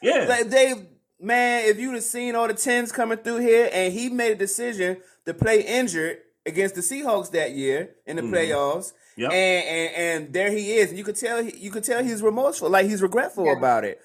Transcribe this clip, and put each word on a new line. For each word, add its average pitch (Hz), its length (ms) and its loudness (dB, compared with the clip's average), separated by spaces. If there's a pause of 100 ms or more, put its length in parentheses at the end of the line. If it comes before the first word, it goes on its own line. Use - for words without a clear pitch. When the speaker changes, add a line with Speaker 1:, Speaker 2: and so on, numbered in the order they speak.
Speaker 1:
they, 214 80 2
Speaker 2:
Yeah. 349 200 4
Speaker 1:
like, 233 200 2
they, 262 260 4 (460)
man, 240 480 0
if 208 120 2
you'd 254 140 -4
have 233 100 -6
seen 240 320 -4
all 233 100 2
the 220 80 -2
tens 240 380 0
coming 226 260 -2
through 233 200 -4
here, 233 340 6
and 185 200 0
he 233 180 -4
made 240 200 0
a 214 60 0
decision 196 640 -4 (280)
to 170 80 -6
play 220 260 4
injured 175 580 -2 (280)
against 190 300 -2
the 180 60 -6
Seahawks 233 500 -2
that 156 180 -2
year 135 460 -2 (100)
in - 80 -10
the 165 80 -4
Speaker 2:
Mm-hmm. 214 100 -6
Speaker 1:
playoffs, 156 600 -2 (240)
Speaker 2:
Yep. 127 160 -4
Speaker 1:
and, 185 340 2
and, 165 280 -4 (300)
and 139 80 -16
there 196 200 0
he 214 240 -2
is. 202 140 4
And 170 80 -10
you 208 60 -12
could 208 120 -6
tell 233 260 -2
he, 226 140 -6
you 196 160 -14
could 214 120 -6
tell 247 180 0
he's 226 200 -4
remorseful, 220 480 0
like, 190 160 6
he's 208 160 0
regretful 190 440 0
Speaker 3:
Yeah. 139 120 4
Speaker 1:
about 123 260 4
it. 98 200 -6